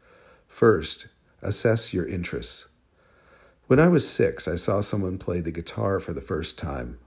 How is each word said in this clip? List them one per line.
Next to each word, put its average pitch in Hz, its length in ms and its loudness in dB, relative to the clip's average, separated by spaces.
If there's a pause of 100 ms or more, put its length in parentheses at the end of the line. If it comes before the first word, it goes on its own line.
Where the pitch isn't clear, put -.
(480)
First, - 580 2 (340)
assess - 540 0
your 90 100 0
interests. - 640 -8 (1040)
When 131 100 6
I 165 100 8
was 170 180 6
six, - 420 0
I 82 80 -2
saw 101 240 0
someone 95 380 -2
play 90 220 -4
the 80 120 -6
guitar 98 480 -4
for 87 120 -8
the 71 80 -6
first 80 380 -6
time. 62 480 -8